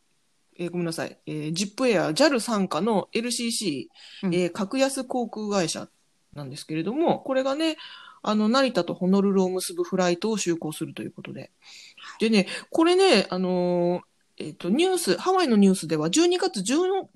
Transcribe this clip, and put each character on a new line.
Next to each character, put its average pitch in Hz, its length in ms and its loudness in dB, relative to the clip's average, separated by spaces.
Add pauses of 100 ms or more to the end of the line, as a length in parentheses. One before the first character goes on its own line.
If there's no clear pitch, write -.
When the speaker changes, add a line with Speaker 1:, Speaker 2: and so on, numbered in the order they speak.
(580)
Speaker 1:
え 175 80 -6
ー、 170 40 -6
ご 175 80 -4
め 175 60 -2
ん - 20 -2
な 165 60 -4
さ 156 140 -6
い。 - 200 -14
え 151 60 -8 (160)
ー、 160 40 -4
ジ 185 140 -2
ッ - 80 -16
プ 262 140 0
エ 208 100 4
ア、 151 160 0
ジ 262 100 4
ャ 320 60 6
ル 269 80 0
傘 208 280 0
下 156 140 -4
の 208 320 0
エ 226 80 0
ル 240 120 -6
シ 240 160 -4
ー - 40 -2
シ 190 380 -4 (320)
ー、 196 40 -4
Speaker 2:
う 185 40 0
ん。 170 40 0
Speaker 1:
え 180 120 2
ー、 170 60 -4
格 214 260 -4
安 269 260 -2
航 240 240 -4
空 214 200 -8
会 196 200 0
社 196 200 -8 (460)
な 147 80 -12
ん 135 80 -12
で 139 60 -14
す - 100 -16
け 156 80 -8
れ 160 80 -4
ど 196 120 -4
も、 302 260 2
こ 269 140 -4
れ 262 80 0
が 269 120 -2
ね、 320 220 -2 (460)
あ 208 120 0
の、 214 140 2
成 262 240 2
田 175 120 0
と 175 100 -6
ホ 180 120 -4
ノ 190 160 4
ル 196 120 2
ル 190 80 4
を 185 80 2
結 185 240 -6
ぶ 175 100 -4
フ 185 140 -4
ラ 180 120 2
イ 175 60 0
ト 208 140 -4
を 220 80 -2
就 170 200 -2
航 156 140 -6
す 156 120 -8
る 143 100 -10
と - 80 -12
い - 40 -10
う - 40 -10
こ - 120 -18
と - 120 -14
で。 - 180 -16 (460)
Speaker 2:
は - 200 -18
い。 220 120 0
Speaker 1:
で - 0 -
ね、 202 180 4 (220)
こ 320 140 4
れ 349 120 6
ね、 359 340 6
あ 185 80 -2
の 180 640 0 (380)
ー、 - 80 -10
え 151 40 -10
っ - 40 -16
と、 - 140 -8
ニ 277 160 2
ュ 370 100 2
ー 359 40 0
ス、 196 200 0
ハ 370 140 0
ワ 370 120 4
イ 285 40 0
の 226 80 4
ニ 202 120 8
ュ 190 40 6
ー - 20 4
ス 170 140 -6
で 160 80 0
は 156 140 0
十 311 160 4
二 359 120 2
月 349 240 -2
十、 226 140 0 (400)